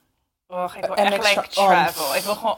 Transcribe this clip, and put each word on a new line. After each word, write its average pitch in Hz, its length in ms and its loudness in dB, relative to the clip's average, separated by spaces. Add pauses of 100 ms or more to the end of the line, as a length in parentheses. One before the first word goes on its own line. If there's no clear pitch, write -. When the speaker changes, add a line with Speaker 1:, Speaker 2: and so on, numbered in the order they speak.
(480)
Speaker 1:
Oh, 180 280 -6
ik 202 100 -8
wil - 120 -4
Speaker 2:
Een 202 80 2
Speaker 1:
echt, 196 100 2
Speaker 2:
extra 202 260 2
Speaker 1:
like, - 120 -14
travel. 170 520 2
Speaker 2:
oomph. 135 100 -2
Speaker 1:
Ik 190 80 -2
wil 202 120 -2
gewoon 214 220 -4